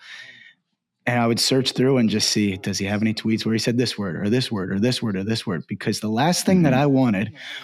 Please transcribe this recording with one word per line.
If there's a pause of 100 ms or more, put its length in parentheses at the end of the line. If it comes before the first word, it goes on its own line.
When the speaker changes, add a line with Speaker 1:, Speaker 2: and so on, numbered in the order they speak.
(1040)
Speaker 1:
And
I
would
search
through
and
just
see,
does
he
have
any
tweets
where
he
said
this
word
or
this
word
or
this
word
or
this
word?
Because
the
last
thing
that
Speaker 2:
Mm-hmm.
Speaker 1:
I
wanted (300)